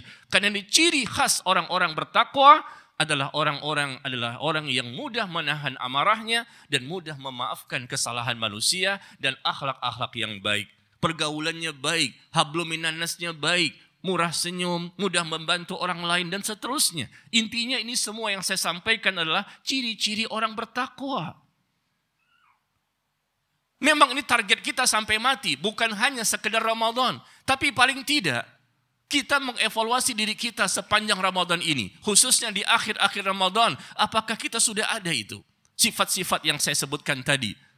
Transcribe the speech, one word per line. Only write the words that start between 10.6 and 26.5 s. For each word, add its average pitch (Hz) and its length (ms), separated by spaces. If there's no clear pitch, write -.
Pergaulannya 160 720
baik, 143 400
hablum 165 400
minannasnya 165 640
baik, 160 400
murah 170 280
senyum, 175 640
mudah 175 280
membantu 170 560
orang 175 240
lain, 175 240
dan 196 160
seterusnya. 214 640
Intinya 233 480
ini 233 120
semua 220 400
yang 185 120
saya 190 120
sampaikan 190 600
adalah 165 280
ciri-ciri 226 640
orang 220 240
bertakwa. 240 840
Memang 294 320
ini 285 80
target 226 400
kita - 240
sampai 214 320
mati, 226 400
bukan 214 400
hanya 254 240
sekedar 214 400